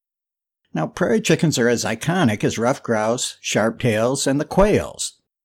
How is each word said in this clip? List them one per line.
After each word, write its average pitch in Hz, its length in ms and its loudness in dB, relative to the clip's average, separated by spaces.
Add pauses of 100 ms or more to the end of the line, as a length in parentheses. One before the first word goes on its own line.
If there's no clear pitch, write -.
(760)
Now, 160 140 -2
prairie 226 320 0
chickens 170 360 2
are 120 120 2
as 120 160 0
iconic 113 580 0
as 123 160 -2
ruffed 120 240 0
grouse, 113 580 -2
sharp 117 380 -2
tails, 120 480 0
and 139 140 0
the 151 40 -4
quails. 175 760 0 (240)